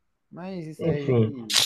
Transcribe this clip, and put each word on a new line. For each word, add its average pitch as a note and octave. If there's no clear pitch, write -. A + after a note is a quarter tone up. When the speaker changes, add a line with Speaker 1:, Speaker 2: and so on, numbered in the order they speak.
Speaker 1:
Mas F3
isso D#3
aí D3
Speaker 2:
Enfim. A#2+